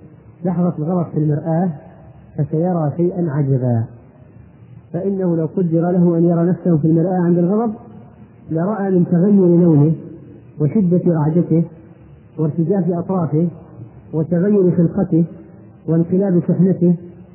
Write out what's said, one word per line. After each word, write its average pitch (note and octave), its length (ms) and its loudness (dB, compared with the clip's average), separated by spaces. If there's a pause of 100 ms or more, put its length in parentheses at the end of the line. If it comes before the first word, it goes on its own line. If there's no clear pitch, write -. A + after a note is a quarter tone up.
(460)
لحظة F3 340 -2
الغضب E3 320 -4
في - 60 -4
المرآة D#3+ 520 -2 (680)
فسيرى D#3 600 -2
شيئا F3 340 -2
عجبا، B2+ 520 0 (1120)
فإنه F#3 420 -2
لو E3 100 -2
قدر E3+ 460 -2
له F3 260 2
أن E3+ 80 4
يرى E3+ 200 2
نفسه F3 320 0
في D3 100 0
المرآة E3+ 340 2
عند E3+ 160 2
الغضب G#3 360 0 (760)
لرأى F#3+ 400 -4
من F3 140 2
تغير F#3 420 4 (140)
لونه D#3+ 320 4 (680)
وشدة F3 480 2
رعدته D#3 560 2 (720)
وارتجاف D#3+ 520 -2
أطرافه E3+ 580 -2 (680)
وتغير F3+ 640 0
خلقته E3+ 480 0 (600)
وانقلاب F3 600 0
شحنته F3 480 2 (400)